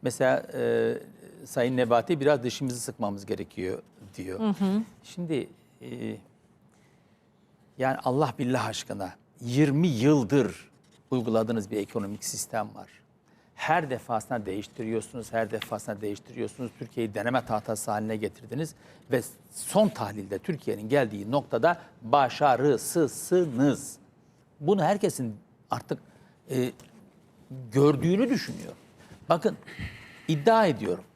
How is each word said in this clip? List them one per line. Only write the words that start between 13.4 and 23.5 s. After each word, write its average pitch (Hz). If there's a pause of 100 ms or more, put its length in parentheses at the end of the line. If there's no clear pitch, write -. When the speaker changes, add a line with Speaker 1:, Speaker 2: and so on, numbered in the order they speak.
Speaker 1:
Her 156
defasında 113
değiştiriyorsunuz, 110
her 113
defasında 104
değiştiriyorsunuz. 107
Türkiye'yi 117
deneme 120
tahtası 107
haline 107
getirdiniz 113 (360)
ve 131 (300)
son -
tahlilde 101
Türkiye'nin 110
geldiği 110
noktada 143 (240)
başarısızsınız. 139 (600)